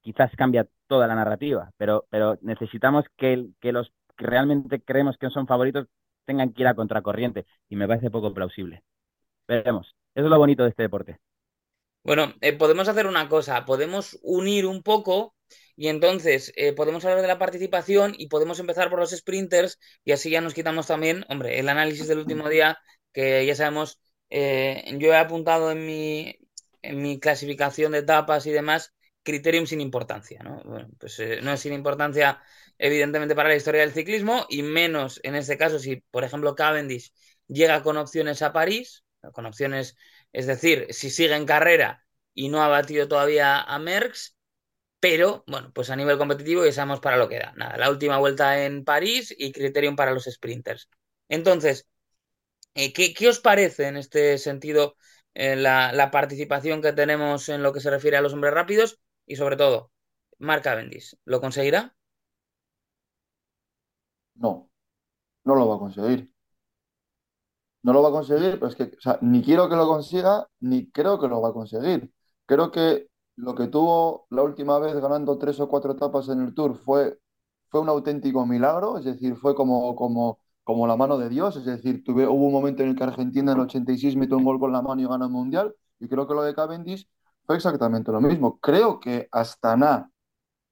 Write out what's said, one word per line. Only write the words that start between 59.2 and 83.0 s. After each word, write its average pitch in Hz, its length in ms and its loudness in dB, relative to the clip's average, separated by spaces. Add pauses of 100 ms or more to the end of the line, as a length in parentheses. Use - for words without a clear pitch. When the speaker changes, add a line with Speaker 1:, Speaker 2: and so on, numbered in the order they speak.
Speaker 2:
Y 131 120 -14
sobre 139 200 -2
todo, 135 340 2 (460)
Mark 151 240 -2
Cavendish, 117 540 -6 (100)
¿lo 123 160 -2
conseguirá? 139 540 -2 (2500)
Speaker 3:
No, 117 340 -6 (760)
no 277 100 4
lo 120 120 6
va 107 100 2
a - 20 -12
conseguir. 110 520 -4 (1500)
No 123 120 2
lo 139 100 8
va 151 60 6
a - 20 4
conseguir, 151 480 2
pero - 80 -2
es 120 80 -8
que, - 80 -6
o - 180 -10
sea, 131 200 0
ni 120 200 6
quiero 165 260 4
que 165 80 0
lo 165 120 4
consiga, 180 600 0 (120)
ni 127 320 -2
creo 196 280 0
que 139 80 0
lo 120 140 -2
va 113 80 0
a 113 40 -4
conseguir. 117 580 -4 (340)
Creo 160 260 2
que 160 360 2 (300)
lo 123 180 -8
que 123 120 -2
tuvo 165 640 2
la 131 140 0
última 143 340 0
vez 151 180 0
ganando 143 440 -2
tres 143 200 -2
o 143 80 -2
cuatro 143 260 -2
etapas 139 360 -4
en 131 120 -2
el 123 120 -6
Tour 143 240 -2
fue, 143 400 0 (520)
fue 151 120 0
un 156 80 -2
auténtico 143 560 -2
milagro, 156 540 0
es 131 60 -12
decir, 127 300 -4
fue 143 200 0
como, 123 400 0
como, 120 440 -2 (240)
como 117 220 0
la 117 100 2
mano 139 220 2
de 120 120 -4
Dios, 160 260 -2
es 131 100 -12
decir, 123 380 -4
tuve, 127 240 2
hubo 139 200 4
un 139 60 2
momento 139 300 0
en 131 60 0
el 131 60 0
que 131 80 -4